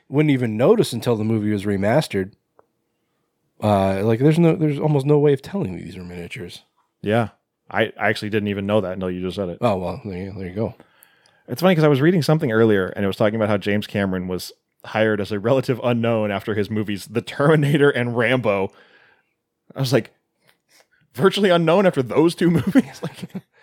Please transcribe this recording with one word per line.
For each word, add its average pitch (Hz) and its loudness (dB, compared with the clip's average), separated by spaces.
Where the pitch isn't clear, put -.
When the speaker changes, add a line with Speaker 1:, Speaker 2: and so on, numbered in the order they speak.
Speaker 1:
wouldn't 151 2
even 123 0
notice 185 4
until 117 -2
the 104 -4
movie 107 0
was 101 -2
remastered, 101 0
uh, 98 2
like, 113 2
there's 156 4
no, 170 4
there's 147 -2
almost 147 0
no 147 4
way 151 4
of - -2
telling 120 -6
these 87 -12
are 90 -14
miniatures. 87 -14
Speaker 2:
Yeah. 107 0
I, 110 2
I 104 0
actually 107 -4
didn't 104 -2
even 101 -4
know 107 2
that 92 -6
until 92 -6
you 90 -6
just 92 -6
said 98 -4
it. 85 -10
Speaker 1:
Oh, 110 0
well, 87 -6
there 95 -10
you, 98 -10
there 95 -10
you 90 -14
go. 110 -6
Speaker 2:
It's 120 -8
funny 185 4
'cause 156 2
I 151 6
was 139 4
reading 165 2
something 156 0
earlier, 107 4
and 101 -4
it - 0
was 95 -2
talking 110 0
about 107 0
how 107 2
James 104 -2
Cameron 95 -2
was 90 -8
hired 107 0
as 101 -6
a 104 -4
relative 123 0
unknown 117 0
after 98 -4
his 98 -2
movies 104 -6
The 113 -4
Terminator 143 2
and 120 -4
Rambo. 113 0
I - -8
was 131 -2
like, 123 0
virtually 190 2
unknown 170 4
after 143 2
those 127 2
two 175 2
<laughs> - -
movies? 175 0
Like, - -14